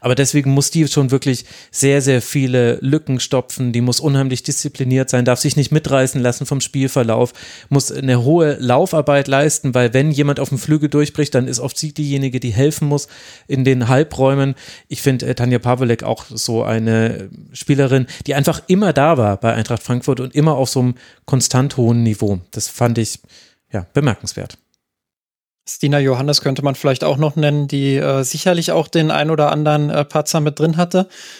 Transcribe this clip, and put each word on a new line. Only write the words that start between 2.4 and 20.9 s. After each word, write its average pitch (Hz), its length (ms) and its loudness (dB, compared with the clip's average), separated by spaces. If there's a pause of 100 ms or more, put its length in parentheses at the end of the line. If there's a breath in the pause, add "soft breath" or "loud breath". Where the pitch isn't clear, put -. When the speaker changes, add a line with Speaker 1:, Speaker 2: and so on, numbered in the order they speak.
Speaker 1:
Lücken 135 380 -2
stopfen. 127 540 -4
Die 120 80 0
muss 123 180 0
unheimlich 135 460 0
diszipliniert 131 680 -2
sein, 123 140 2
darf 123 160 2
sich 147 160 0
nicht 143 160 0
mitreißen 135 500 0
lassen 123 240 -2
vom 139 140 -2
Spielverlauf, 123 720 0 (360 loud breath)
muss 143 220 2
eine 131 320 0
hohe 151 380 2
Laufarbeit 143 680 2
leisten, 139 480 0
weil 123 200 2
wenn 143 180 2
jemand 143 260 0
auf 139 120 -4
dem 135 80 -2
Flügel 151 300 0
durchbricht, 147 460 0
dann 127 140 2
ist 123 100 -6
oft 127 180 -6
sie 156 160 -8
diejenige, 139 460 -2
die 120 140 -4
helfen 147 340 2
muss 143 220 -2 (400 loud breath)
in 135 160 0
den 127 240 2
Halbräumen. 135 680 2 (320 loud breath)
Ich - 160 -12
finde, 127 240 0
äh, 127 80 -2
Tanja 123 240 0
Pavolek 123 460 0
auch 110 280 -6
so 113 300 -4
eine 113 680 0 (240)
Spielerin, 135 540 2 (220 loud breath)
die 139 80 -2
einfach 143 320 0
immer 190 240 4
da 143 260 4
war 104 220 2
bei 113 140 0
Eintracht 110 280 -4
Frankfurt 123 380 -2
und 127 160 -6
immer 151 180 2
auf 131 140 -2
so - 100 -2
einem 123 160 0 (300 loud breath)